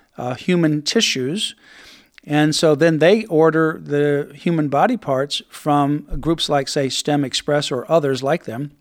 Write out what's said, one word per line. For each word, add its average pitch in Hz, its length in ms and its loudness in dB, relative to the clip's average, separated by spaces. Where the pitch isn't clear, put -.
uh, 123 200 -6
human 160 460 0
tissues. 175 760 -2
And 151 300 2
so 151 220 4
then 160 240 2
they 214 260 4
order 160 560 2
the 147 520 -2
human 156 340 -2
body 180 280 2
parts 139 540 -4
from 147 560 -2
groups 160 280 -2
like, 143 200 0
say, 139 200 -2
Stem 147 360 -2
Express 147 480 -4
or 123 180 -6
others 139 320 2
like 147 220 -2
them. 139 260 -8